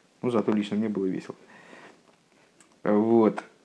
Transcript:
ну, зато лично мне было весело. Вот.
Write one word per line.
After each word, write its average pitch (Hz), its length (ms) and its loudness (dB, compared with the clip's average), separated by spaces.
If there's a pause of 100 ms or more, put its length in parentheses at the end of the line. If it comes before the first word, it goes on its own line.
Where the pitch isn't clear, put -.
(200)
ну, 123 100 -6
зато 110 220 0
лично 104 240 -2
мне 110 140 -2
было 98 160 -4
весело. 90 300 -6 (1500)
Вот. 107 580 2 (220)